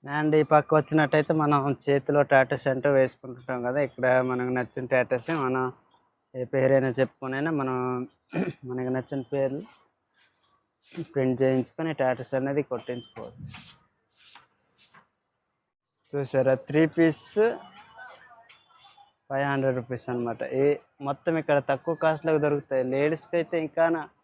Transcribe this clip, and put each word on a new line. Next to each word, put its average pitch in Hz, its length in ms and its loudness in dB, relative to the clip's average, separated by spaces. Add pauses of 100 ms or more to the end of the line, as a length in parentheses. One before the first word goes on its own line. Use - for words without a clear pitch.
And 151 340 0
ఈ 151 120 6
పక్క 151 260 6
వచ్చినట్టయితే 151 640 2
మనం 147 200 2 (220)
చేతిలో 143 380 2 (100)
టాటూ 135 320 4
సెంటర్ 135 360 2
వేసుకుంటుంటాం 127 680 -2
కదా, 131 200 -2
ఇక్కడ - 180 -8 (260)
మనకు 123 260 -2
నచ్చిన 123 360 -6
టాటూస్ 127 360 0 (180)
మనం 131 180 0 (720)
ఏ 127 140 -4
పేరైనా 131 460 4
చెప్పుకొనైనా 135 520 -2 (100)
మనం 131 160 -4 (920)
మనకు 127 280 -6
నచ్చిన 135 240 -6 (120)
పేర్లు 139 280 -2 (1500)
ప్రింట్ 131 280 0
చేయించుకొని 131 480 -2 (100)
టాటూస్ 127 380 -2
అనేది 139 320 -2
కొట్టించుకోవచ్చు. 117 760 -12 (2750)
చూసారా, 131 420 2 (140)
త్రీ 151 140 4 (120)
పీస్ 165 320 2 (2000)
ఫైవ్ 139 220 -2
హండ్రెడ్ 135 300 0
రూపీస్ 120 320 -10
అనమాట. 120 280 -4 (200)
ఈ 139 40 4 (440)
మొత్తం 156 340 -4
ఇక్కడ 147 160 2 (140)
తక్కువ 156 220 -4 (100)
కాస్ట్లోకి 156 420 2
దొరుకుతాయి. 139 380 -2 (100)
లేడీస్కి 151 460 -2
అయితే 165 260 -2
ఇంకా 165 180 0 (400)